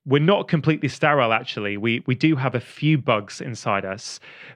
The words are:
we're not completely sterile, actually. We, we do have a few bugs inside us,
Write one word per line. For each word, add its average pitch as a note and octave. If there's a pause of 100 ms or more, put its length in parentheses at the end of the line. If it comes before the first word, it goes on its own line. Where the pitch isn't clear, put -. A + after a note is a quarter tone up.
we're D3
not F#3
completely D3+
sterile, C#3
actually. A2
We, A2+
we B2+
do D#3+
have C3
a A#2+
few D3+
bugs G#2+
inside G#2
us, F#2+ (380)